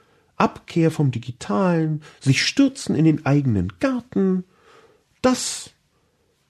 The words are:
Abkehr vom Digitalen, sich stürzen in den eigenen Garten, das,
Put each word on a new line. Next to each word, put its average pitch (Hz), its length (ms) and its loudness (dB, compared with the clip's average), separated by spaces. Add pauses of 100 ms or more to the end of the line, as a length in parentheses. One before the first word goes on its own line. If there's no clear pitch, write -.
(380)
Abkehr 165 540 0
vom 147 200 0
Digitalen, 160 920 -2 (180)
sich 135 240 2
stürzen - 520 0
in 151 100 2
den 156 200 2
eigenen 127 540 0
Garten, 196 640 -2 (760)
das, - 500 -2 (800)